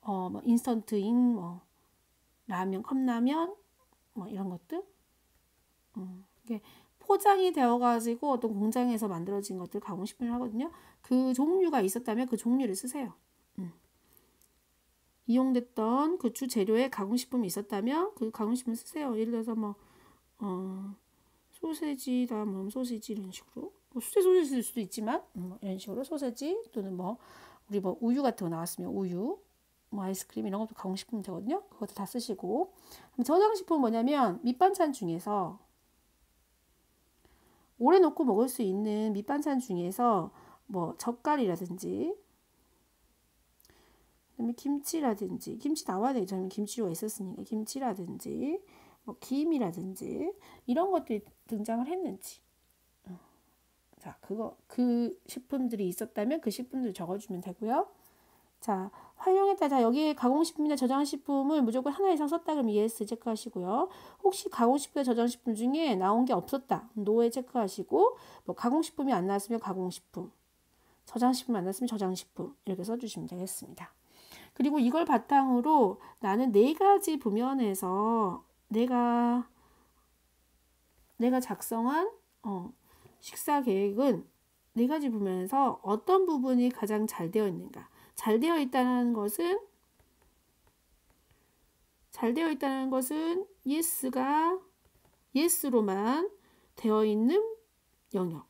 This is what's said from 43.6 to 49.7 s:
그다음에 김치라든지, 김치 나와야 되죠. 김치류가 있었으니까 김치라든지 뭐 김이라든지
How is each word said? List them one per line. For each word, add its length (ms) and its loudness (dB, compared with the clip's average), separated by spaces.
그다음에 120 -2
김치라든지, 1040 -4
김치 300 -4
나와야 260 0
되죠. 360 -4
김치류가 420 -4
있었으니까 520 -8
김치라든지 1160 -6
뭐 160 -14
김이라든지 1120 -2